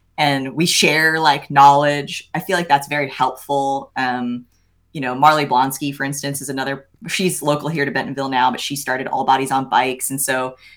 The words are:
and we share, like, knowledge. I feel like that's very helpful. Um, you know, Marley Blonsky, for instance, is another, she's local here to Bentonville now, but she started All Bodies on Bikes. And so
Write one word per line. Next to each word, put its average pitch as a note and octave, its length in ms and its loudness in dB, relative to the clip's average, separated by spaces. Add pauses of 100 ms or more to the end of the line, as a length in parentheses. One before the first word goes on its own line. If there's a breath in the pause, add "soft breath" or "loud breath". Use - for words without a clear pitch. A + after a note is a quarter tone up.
(160)
and C3+ 380 0
we E3 120 2
share, D#3+ 520 2
like, D3+ 320 2
knowledge. C#3+ 840 4
I D#3+ 40 -4
feel F#3 180 -2
like F3 120 -2
that's C#3+ 180 2
very D3 220 -2
helpful. C#3 880 -4
Um, B2 480 -4 (480)
you D#3 80 -8
know, B2+ 160 -4
Marley D3 280 4
Blonsky, C#3 480 -2
for C#3 120 -8
instance, C#3+ 360 -6
is C3 80 -8
another, C3+ 380 -6 (220)
she's - 340 -2
local D3 260 0
here D3+ 160 -2
to C3 60 -2
Bentonville C3+ 380 -6
now, B2+ 240 2
but - 80 -8
she - 160 -6
started C3 320 -6
All C3+ 160 -4
Bodies C3 260 2
on C3+ 180 -2
Bikes. B2+ 400 0
And C#3 120 -6
so B2+ 340 -4 (220 soft breath)